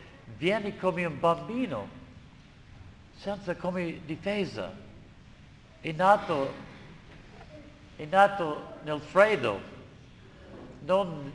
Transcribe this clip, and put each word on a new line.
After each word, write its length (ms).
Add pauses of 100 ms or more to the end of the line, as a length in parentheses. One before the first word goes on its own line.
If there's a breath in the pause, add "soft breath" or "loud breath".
(360 loud breath)
viene 400
come 300
un 120
bambino, 680 (1300)
senza 400
come 480
difesa. 640 (1120)
È 120
nato, 600 (1400)
è 80
nato 800
nel 180
freddo, 600 (1200)
non 500